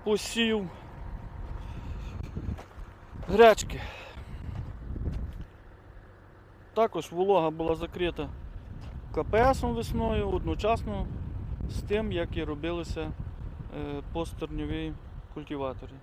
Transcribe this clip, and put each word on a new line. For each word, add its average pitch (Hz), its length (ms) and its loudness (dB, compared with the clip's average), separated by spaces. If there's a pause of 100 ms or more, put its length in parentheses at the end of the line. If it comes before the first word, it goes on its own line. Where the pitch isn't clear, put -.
посів 214 640 2 (2500)
гречки. 208 540 10 (3000)
Також 214 380 2
волога 180 380 6
була 160 260 2
закрита 165 540 -2 (840)
К 156 100 2
П 233 300 6
С 254 100 2
весною, 226 680 2
одночасно 190 760 0 (640)
з - 120 -4
тим, 214 300 0
як 170 260 -2
і 160 60 0
робилися, 156 680 -2 (680)
е, 143 240 -4 (120)
постерньові 156 800 -4 (400)
культиватори. 135 680 -6